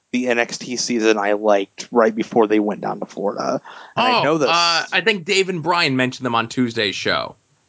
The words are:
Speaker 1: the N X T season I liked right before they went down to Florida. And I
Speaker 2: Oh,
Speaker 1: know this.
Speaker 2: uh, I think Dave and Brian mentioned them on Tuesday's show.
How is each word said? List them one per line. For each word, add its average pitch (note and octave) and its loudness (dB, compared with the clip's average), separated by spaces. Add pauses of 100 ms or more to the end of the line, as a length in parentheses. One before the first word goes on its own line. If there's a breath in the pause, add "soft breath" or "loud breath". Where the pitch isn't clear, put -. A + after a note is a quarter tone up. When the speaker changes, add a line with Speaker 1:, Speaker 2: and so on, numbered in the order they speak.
(120)
Speaker 1:
the B2+ -2
N A#2+ 2
X A#2 -2
T B2 -8
season A2 2
I G2+ 0
liked G#2 0
right A2+ 4
before A2+ 2
they G#2+ 4
went G#2 -2
down G#2 -6
to - -10
Florida. - -4 (340 loud breath)
And A#3 0
I A#3+ 2
Speaker 2:
Oh, F3 0
Speaker 1:
know D#3 2
this. C#3+ 0
Speaker 2:
uh, E3+ 0
I F#3 0
think F#3+ 0
Dave F#3+ 0
and F3+ -4
Brian D#3+ 0
mentioned B2+ -2
them A#2+ -2
on A2+ 0
Tuesday's A2+ -2
show. E2 -2 (340)